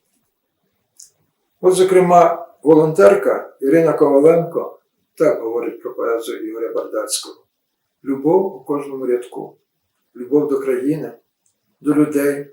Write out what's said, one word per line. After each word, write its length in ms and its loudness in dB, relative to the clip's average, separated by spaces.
От, 120 4
зокрема, 880 4
волонтерка 960 2
Ірина 340 2
Коваленко 880 2
так 260 0
говорить 400 -6
про 120 -12
поезію 560 -6
Ігоря 240 -8
Бардацького: 720 -8
"Любов 520 -2
у 40 -18
кожному 460 -8
рядку, 520 -6
любов 320 -2
до 120 -2
країни, 540 -4
до 120 -2
людей, 600 -2